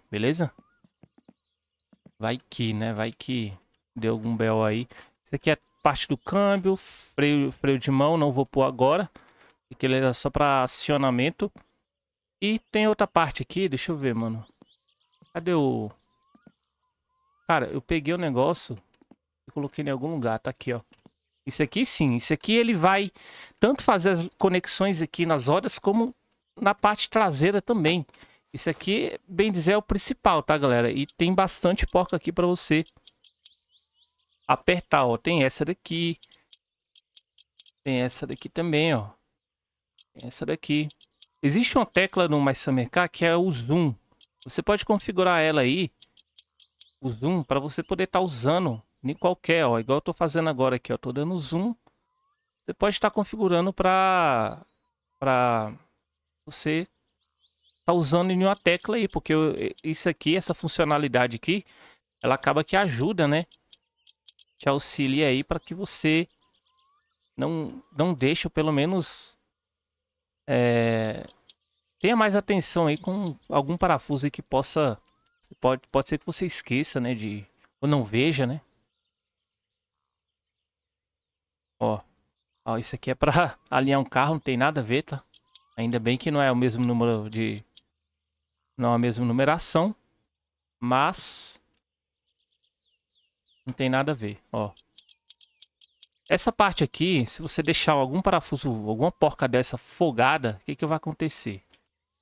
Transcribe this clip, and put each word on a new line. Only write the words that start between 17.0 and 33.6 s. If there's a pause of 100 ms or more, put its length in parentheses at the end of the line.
Cara,
eu
peguei
o
negócio (680)
e
coloquei
em
algum
lugar,
tá
aqui,
ó. (640)
Isso
aqui
sim,
isso
aqui
ele
vai (480)
tanto
fazer
as
conexões
aqui
nas
rodas,
como (440)
na
parte
traseira
também. (480)
Isso
aqui,
bem
dizer,
é
o
principal,
tá,
galera?
E
tem
bastante
porca
aqui
pra
você (1600)